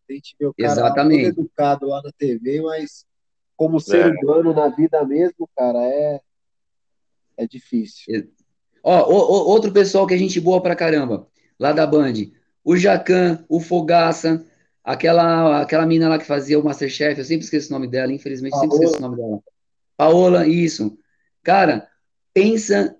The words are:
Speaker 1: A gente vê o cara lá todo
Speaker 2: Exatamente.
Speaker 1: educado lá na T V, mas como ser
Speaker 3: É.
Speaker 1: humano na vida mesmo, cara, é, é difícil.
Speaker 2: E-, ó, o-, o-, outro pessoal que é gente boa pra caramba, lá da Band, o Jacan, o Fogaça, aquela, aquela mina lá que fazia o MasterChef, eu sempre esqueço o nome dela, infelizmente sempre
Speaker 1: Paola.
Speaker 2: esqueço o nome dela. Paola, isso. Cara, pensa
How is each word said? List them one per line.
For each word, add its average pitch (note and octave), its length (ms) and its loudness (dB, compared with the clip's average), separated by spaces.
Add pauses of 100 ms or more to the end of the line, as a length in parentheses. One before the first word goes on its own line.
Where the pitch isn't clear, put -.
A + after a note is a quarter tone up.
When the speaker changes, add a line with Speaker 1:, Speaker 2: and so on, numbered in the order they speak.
(100)
Speaker 1:
A - 20 -16
gente C#3+ 260 -18
vê C#3+ 80 -4
o C#3 80 -6
cara A2+ 140 -2
lá C#3+ 60 0
todo A#2+ 120 0
Speaker 2:
Exatamente. C#3+ 400 2
Speaker 1:
educado C#3 600 -2
lá C#3 160 -6
na C#3+ 80 -16
T C3+ 280 -4
V, C3+ 240 -6
mas D#3 420 -10 (520)
como D#3+ 220 0
ser F3 280 2
Speaker 3:
É. F3 40 4 (100)
Speaker 1:
humano D#3+ 320 2
na D3+ 160 2
vida D#3 360 0
mesmo, E3 520 -2
cara, B2 220 -2
é, C#3 420 -2 (1160)
é A#2 100 -8
difícil. A2+ 680 -8
Speaker 2:
E-, A2 160 -6 (540)
ó, F3 260 4
o-, D#3+ 60 4
o-, F#3 340 2
outro G#3+ 220 4
pessoal G3 340 2
que F#3 100 0
é F3+ 40 2
gente F#3 220 -2
boa F3+ 200 2
pra F3 140 -2
caramba, C#3+ 540 -2 (300)
lá C#3+ 140 0
da D#3 140 2
Band, D3 280 2 (500)
o E3+ 120 2
Jacan, F3+ 720 0
o E3 120 0
Fogaça, E3 840 0 (380)
aquela, E3 760 2
aquela D#3+ 260 0
mina E3 220 2
lá D#3+ 100 0
que D#3 80 -14
fazia C#3+ 320 0
o D3 60 0
MasterChef, D3 560 -4
eu C3 40 -8
sempre D#3 200 -4
esqueço D3+ 240 -4
o - 40 -8
nome C3 140 -6
dela, C3 260 -4
infelizmente C3+ 420 -10
sempre C#3+ 160 0
Speaker 1:
Paola. D3+ 140 4
Speaker 2:
esqueço D#3 200 0
o B2+ 40 -8
nome B2 140 -10
dela. G#2+ 180 -8 (560)
Paola, F3 520 4
isso. D#3+ 500 -2 (440)
Cara, E3 460 0 (440)
pensa G3+ 680 0